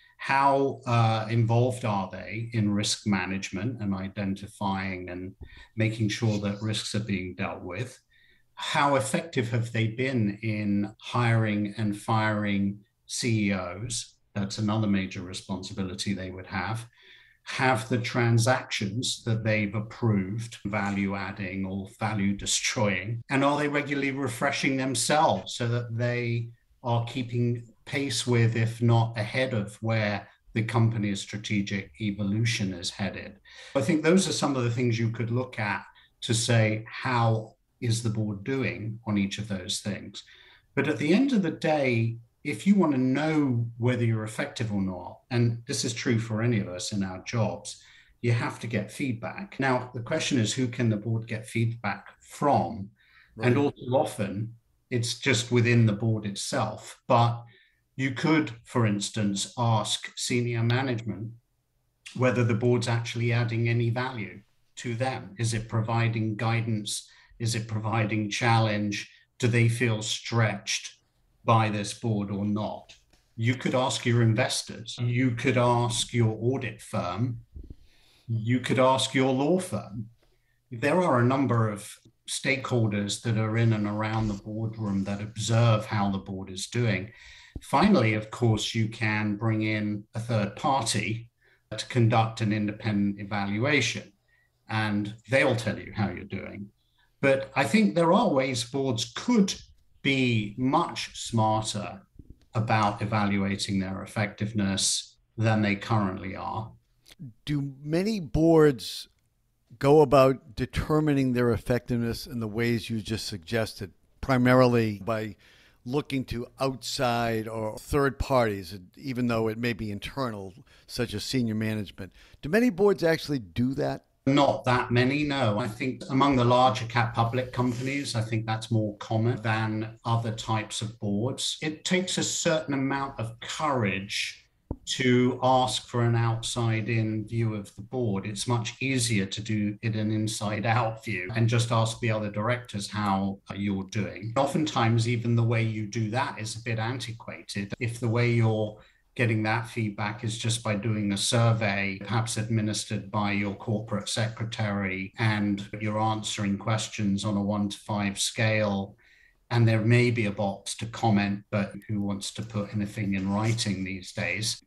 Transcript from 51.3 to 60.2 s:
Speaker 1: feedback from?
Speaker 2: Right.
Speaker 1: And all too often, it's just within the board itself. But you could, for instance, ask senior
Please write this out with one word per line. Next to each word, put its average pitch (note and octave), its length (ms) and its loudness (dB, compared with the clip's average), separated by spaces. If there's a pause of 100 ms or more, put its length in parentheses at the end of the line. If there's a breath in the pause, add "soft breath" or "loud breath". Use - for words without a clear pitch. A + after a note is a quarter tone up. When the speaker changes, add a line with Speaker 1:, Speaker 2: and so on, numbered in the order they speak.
Speaker 1:
feedback A#2 600 -4 (120)
from? G2+ 680 -2 (440 soft breath)
Speaker 2:
Right. A2 140 0
Speaker 1:
And B2 80 6
all C#3+ 160 2
too B2+ 240 -2
often, G#2 600 -2 (340)
it's A#2+ 280 -2
just B2 320 0
within A#2+ 360 6
the G#2 80 4
board A2 320 0
itself. - 840 -6
But A#2 340 4 (540 soft breath)
you C3 140 0
could, D#3 420 2 (100)
for B2 220 0
instance, G2+ 720 -2
ask A2+ 600 0
senior A#2+ 440 0